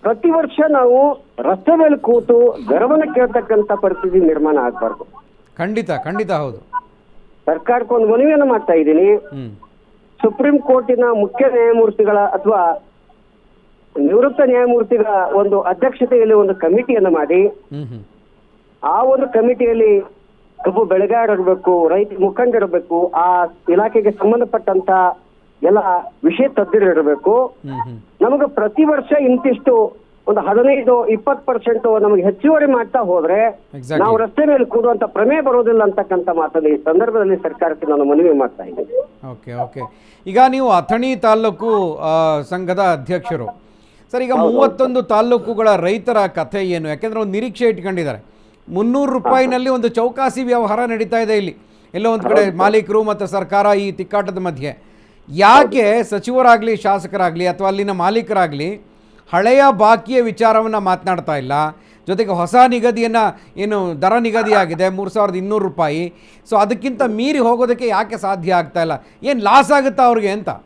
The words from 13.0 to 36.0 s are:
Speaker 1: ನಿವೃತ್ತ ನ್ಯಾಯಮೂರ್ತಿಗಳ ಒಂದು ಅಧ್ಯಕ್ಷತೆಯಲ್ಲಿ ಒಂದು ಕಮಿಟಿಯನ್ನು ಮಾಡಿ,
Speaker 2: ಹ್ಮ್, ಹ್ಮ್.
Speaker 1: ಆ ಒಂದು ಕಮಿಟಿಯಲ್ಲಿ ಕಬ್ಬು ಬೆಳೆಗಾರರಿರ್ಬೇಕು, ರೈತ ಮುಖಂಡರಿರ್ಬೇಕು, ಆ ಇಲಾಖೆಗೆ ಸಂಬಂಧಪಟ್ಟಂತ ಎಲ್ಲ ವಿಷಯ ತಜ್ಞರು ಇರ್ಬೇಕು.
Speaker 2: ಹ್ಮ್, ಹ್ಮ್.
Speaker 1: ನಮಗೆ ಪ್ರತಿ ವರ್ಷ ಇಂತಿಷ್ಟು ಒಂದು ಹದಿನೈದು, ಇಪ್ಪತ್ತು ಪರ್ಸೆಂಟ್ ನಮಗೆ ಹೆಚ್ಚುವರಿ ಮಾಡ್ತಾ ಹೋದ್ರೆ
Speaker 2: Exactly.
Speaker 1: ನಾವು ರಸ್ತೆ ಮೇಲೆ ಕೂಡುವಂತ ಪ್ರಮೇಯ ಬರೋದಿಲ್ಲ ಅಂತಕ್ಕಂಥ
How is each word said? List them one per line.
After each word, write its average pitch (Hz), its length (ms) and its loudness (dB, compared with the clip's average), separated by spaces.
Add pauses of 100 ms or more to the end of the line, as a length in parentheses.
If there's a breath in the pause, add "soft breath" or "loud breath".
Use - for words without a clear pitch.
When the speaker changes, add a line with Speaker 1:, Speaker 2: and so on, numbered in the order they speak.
Speaker 1:
ನಿವೃತ್ತ 220 460 2
ನ್ಯಾಯಮೂರ್ತಿಗಳ 240 600 0 (280)
ಒಂದು 196 280 0
ಅಧ್ಯಕ್ಷತೆಯಲ್ಲಿ 240 720 0
ಒಂದು 196 220 4
ಕಮಿಟಿಯನ್ನು 190 560 0
ಮಾಡಿ, 165 360 2
Speaker 2:
ಹ್ಮ್, 147 400 -10
ಹ್ಮ್. 110 160 -16 (800)
Speaker 1:
ಆ 175 200 0
ಒಂದು 262 240 2
ಕಮಿಟಿಯಲ್ಲಿ 226 760 2 (640)
ಕಬ್ಬು 190 200 0
ಬೆಳೆಗಾರರಿರ್ಬೇಕು, 185 1000 0
ರೈತ 202 320 0
ಮುಖಂಡರಿರ್ಬೇಕು, 185 960 0
ಆ 180 300 2
ಇಲಾಖೆಗೆ 208 680 0
ಸಂಬಂಧಪಟ್ಟಂತ 208 800 0 (760)
ಎಲ್ಲ 185 140 4 (460)
ವಿಷಯ 277 240 2
ತಜ್ಞರು 202 380 0
ಇರ್ಬೇಕು. 165 600 2
Speaker 2:
ಹ್ಮ್, 135 340 -12
ಹ್ಮ್. 120 200 -10 (220)
Speaker 1:
ನಮಗೆ 277 260 0
ಪ್ರತಿ 214 360 0
ವರ್ಷ 302 380 0
ಇಂತಿಷ್ಟು 247 840 0 (220)
ಒಂದು 208 140 0
ಹದಿನೈದು, 240 680 2
ಇಪ್ಪತ್ತು 277 380 -2
ಪರ್ಸೆಂಟ್ 226 560 0
ನಮಗೆ 208 220 2
ಹೆಚ್ಚುವರಿ 285 420 2
ಮಾಡ್ತಾ 254 340 0
ಹೋದ್ರೆ 180 500 0
Speaker 2:
Exactly. 143 500 -8
Speaker 1:
ನಾವು 220 180 2
ರಸ್ತೆ 226 280 -2
ಮೇಲೆ 277 200 2
ಕೂಡುವಂತ 233 380 0
ಪ್ರಮೇಯ 220 380 0
ಬರೋದಿಲ್ಲ 233 420 2
ಅಂತಕ್ಕಂಥ 196 460 -2